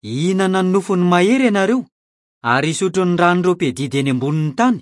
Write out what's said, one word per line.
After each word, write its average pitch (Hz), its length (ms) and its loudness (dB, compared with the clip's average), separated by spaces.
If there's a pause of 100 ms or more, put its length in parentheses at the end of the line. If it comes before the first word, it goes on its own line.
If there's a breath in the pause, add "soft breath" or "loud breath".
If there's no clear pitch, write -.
Hihinana 185 600 -2
ny 185 80 0
nofony 185 400 0
mahery 214 380 2
ianareo, 202 340 0 (600)
ary 135 280 0
hisotro 185 340 -2
ny 175 140 0
ranon'ireo 175 360 2
mpedidy 139 440 -4
eny 139 140 0
ambonin'ny 147 420 -2
tany 233 260 2